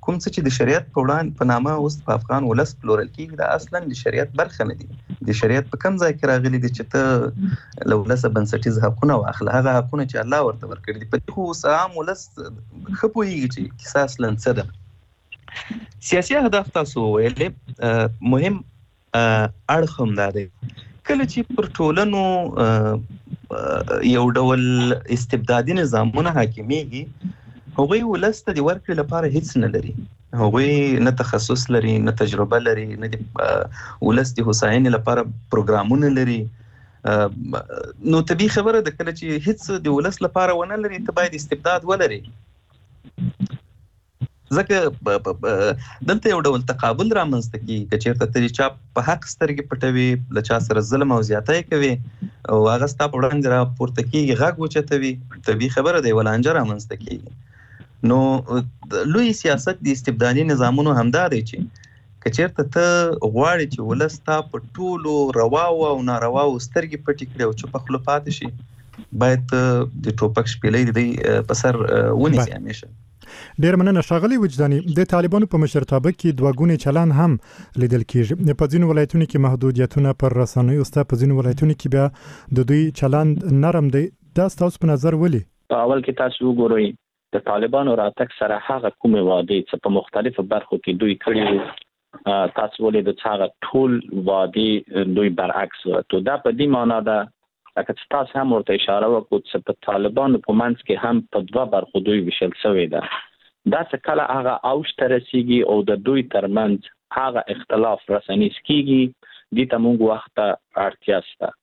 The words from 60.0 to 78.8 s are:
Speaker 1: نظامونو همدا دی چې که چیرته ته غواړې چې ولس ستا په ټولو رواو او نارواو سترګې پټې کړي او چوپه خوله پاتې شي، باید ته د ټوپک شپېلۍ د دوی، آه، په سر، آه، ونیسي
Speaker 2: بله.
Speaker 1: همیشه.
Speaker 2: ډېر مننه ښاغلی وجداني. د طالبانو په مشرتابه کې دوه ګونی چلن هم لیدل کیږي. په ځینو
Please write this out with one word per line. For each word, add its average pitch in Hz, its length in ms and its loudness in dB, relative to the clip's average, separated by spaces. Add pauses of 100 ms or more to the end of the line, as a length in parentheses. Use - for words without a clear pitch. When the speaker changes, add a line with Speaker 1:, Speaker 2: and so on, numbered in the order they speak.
Speaker 1:
نظامونو 135 480 2
همدا 127 320 2
دی 110 100 -2
چې - 160 -10 (640)
که 120 140 0
چیرته 170 260 0 (140)
ته 175 100 4 (480)
غواړې 156 380 2
چې - 80 -8 (100)
ولس 151 320 0
ستا 156 160 0 (160)
په 147 120 -10 (120)
ټولو 175 340 -4 (240)
رواو 160 540 2
او 143 60 2 (120)
نارواو 123 580 2
سترګې 160 400 -4
پټې 143 240 -2
کړي 123 140 -4
او 110 160 2
چوپه 127 240 -8
خوله 131 240 -4
پاتې 147 300 -2
شي، - 100 -10 (720)
باید 127 300 2
ته 127 80 2 (460)
د 110 120 -2
ټوپک 110 360 0
شپېلۍ 110 340 2
د 113 100 0
دوی، 120 100 2 (220)
آه، 110 220 2
په 113 80 -2
سر، 120 260 2
آه، - 260 2 (120)
ونیسي 123 260 4
Speaker 2:
بله. 101 100 -10
Speaker 1:
همیشه. - 300 -12 (720)
Speaker 2:
ډېر 175 180 6
مننه 185 260 4
ښاغلی 202 340 2
وجداني. 143 380 2 (180)
د 180 160 4
طالبانو 180 400 4
په 160 100 4
مشرتابه 139 500 2
کې 160 280 0
دوه 139 200 4
ګونی 165 240 4
چلن 160 340 4
هم 160 180 4 (460)
لیدل 123 200 2 (100)
کیږي. 143 500 2
په 143 100 0
ځینو 170 180 4